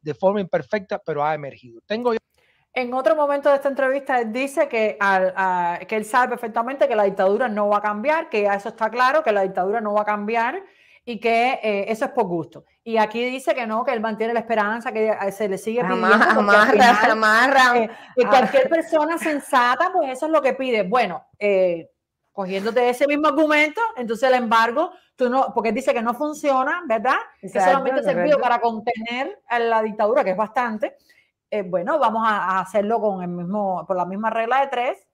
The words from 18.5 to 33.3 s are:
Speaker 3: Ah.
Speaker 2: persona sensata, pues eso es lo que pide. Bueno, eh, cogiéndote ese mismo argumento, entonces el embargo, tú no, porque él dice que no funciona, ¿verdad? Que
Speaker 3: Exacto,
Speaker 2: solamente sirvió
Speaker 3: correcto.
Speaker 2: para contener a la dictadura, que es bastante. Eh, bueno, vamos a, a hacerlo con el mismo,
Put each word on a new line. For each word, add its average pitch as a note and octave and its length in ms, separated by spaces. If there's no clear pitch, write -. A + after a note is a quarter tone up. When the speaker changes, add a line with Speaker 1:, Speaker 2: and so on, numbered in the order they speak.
Speaker 3:
Ah. - 40
Speaker 2:
persona D#4+ 500
sensata, C#4+ 720
pues D#4 180
eso C4 140
es D#4 60
lo D4+ 100
que B3+ 120
pide. B3 280
Bueno, F#3+ 420
eh, F#3 540
cogiéndote G3+ 560
ese B3+ 180
mismo D4 200
argumento, D4+ 520
entonces A#3 320
el B3+ 80
embargo, A#3 560
tú B3 140
no, B3+ 240
porque A3+ 160
él G#3+ 60
dice C4+ 180
que A#3 80
no A#3 140
funciona, D4+ 720
¿verdad? A3+ 280
Que G3 80
Speaker 3:
Exacto, G3 240
Speaker 2:
solamente C4 320
sirvió C#4 200
Speaker 3:
correcto. D4 180
Speaker 2:
para A#3+ 180
contener A#3 880
a A#3+ 120
la A3+ 240
dictadura, A3 400
que - 80
es F#3 60
bastante. A3 600
Eh, G#3+ 100
bueno, F#3 380
vamos A3+ 280
a, G#3+ 100
a - 40
hacerlo G#3 380
con G3 220
el F3 80
mismo, F3+ 560